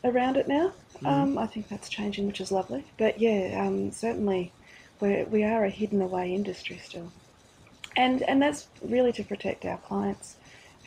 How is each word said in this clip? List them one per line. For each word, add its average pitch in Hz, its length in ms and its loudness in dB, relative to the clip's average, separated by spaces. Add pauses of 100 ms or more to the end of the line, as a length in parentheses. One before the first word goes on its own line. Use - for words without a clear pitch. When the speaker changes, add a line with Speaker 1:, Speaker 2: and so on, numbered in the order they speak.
Speaker 1:
around 254 320 2
it 269 100 2
now. 320 260 2 (300)
Speaker 2:
Mm. - 40 -4
Speaker 1:
Um, 277 320 2
I 220 80 0
think 214 220 -10
that's - 200 -10
changing, 202 400 -4
which 202 120 -6
is 190 120 -4
lovely. 208 320 -2 (120)
But 220 240 2
yeah, 202 460 2
um, 196 240 0
certainly 196 640 -2 (480)
we're, 202 240 2
we 214 180 2
are 220 220 2
a 196 60 2
hidden 202 300 0
away 180 320 -2
industry 185 520 -6
still. 175 260 -12 (880)
And, 254 260 4
and 269 180 4
that's 294 280 0 (140)
really 247 300 4
to 226 120 -6
protect - 400 -6
our 180 140 -6
clients - 580 -4 (500)